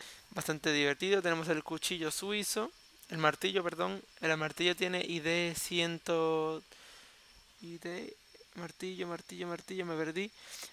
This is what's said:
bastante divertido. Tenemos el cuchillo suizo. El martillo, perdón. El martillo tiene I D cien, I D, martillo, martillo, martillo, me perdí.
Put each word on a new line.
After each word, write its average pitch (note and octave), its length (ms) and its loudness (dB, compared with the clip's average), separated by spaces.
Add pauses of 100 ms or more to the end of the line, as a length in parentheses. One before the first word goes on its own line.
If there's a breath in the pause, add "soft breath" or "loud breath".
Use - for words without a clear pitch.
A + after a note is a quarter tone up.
(320 loud breath)
bastante D#3 420 0
divertido. D3 480 4
Tenemos E3 280 2
el D#3 140 2
cuchillo E3 460 -2
suizo. G#3 640 -2 (380)
El E3 100 -4
martillo, F3+ 440 4
perdón. F3 380 0 (180)
El D#3+ 160 4
martillo D#3 400 2
tiene F3+ 320 0
I E3+ 120 0
D E3 360 2
cien, E3+ 460 0 (1600 loud breath)
I E3+ 160 -10
D, F3 400 -8 (380)
martillo, F3+ 520 -6
martillo, F3 400 -6
martillo, F3 380 -4
me D#3+ 180 0
perdí. E3+ 280 -2 (420 loud breath)